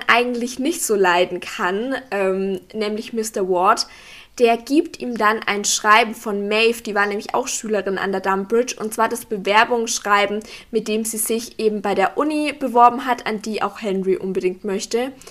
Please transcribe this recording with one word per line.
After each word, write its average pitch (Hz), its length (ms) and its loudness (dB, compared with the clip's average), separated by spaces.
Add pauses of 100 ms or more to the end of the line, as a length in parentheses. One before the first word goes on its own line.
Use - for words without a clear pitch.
eigentlich 240 520 0
nicht 320 240 -2
so 220 120 0
leiden 180 460 2
kann, 220 540 -4 (160)
ähm, 190 500 -2 (120)
nämlich 214 400 -6
Mister 220 360 -4
Ward, 185 380 2 (520)
der 233 180 4
gibt 277 420 0
ihm 240 180 -6
dann 220 280 2
ein 202 200 -2
Schreiben 214 480 4
von 202 360 -4
Maeve, 226 320 2
die 208 140 -6
war 202 100 2
nämlich 202 280 -6
auch 262 140 0
Schülerin 196 500 -2
an 196 140 -2
der 190 100 -2
Dunbridge, 202 580 0
und 214 140 -6
zwar 226 160 2
das 233 160 -8
Bewerbungsschreiben, 208 1160 2 (300)
mit 220 180 -2
dem 220 160 0
sie 220 120 -6
sich 226 420 -4
eben 214 220 0
bei 196 140 0
der 190 220 0
Uni 302 360 0
beworben 240 520 4
hat, 247 220 -2
an 214 140 -4
die 214 220 -4
auch 202 180 -4
Henry 190 360 0
unbedingt 185 480 -2
möchte. 226 480 -2 (180)